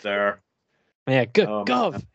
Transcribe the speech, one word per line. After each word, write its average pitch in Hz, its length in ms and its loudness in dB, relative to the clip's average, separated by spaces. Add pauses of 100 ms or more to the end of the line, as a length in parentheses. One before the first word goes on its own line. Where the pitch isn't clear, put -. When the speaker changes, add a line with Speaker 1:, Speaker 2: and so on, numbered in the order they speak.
Speaker 1:
there. 101 380 -2 (680)
Speaker 2:
Yeah, 131 200 2
good 190 200 2
Speaker 1:
Um, 107 180 -2
Speaker 2:
Gov, 240 400 -2 (100)